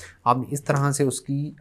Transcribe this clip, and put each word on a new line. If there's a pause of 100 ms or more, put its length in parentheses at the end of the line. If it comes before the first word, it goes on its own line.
(260)
आप
इस
तरह
से
उसकी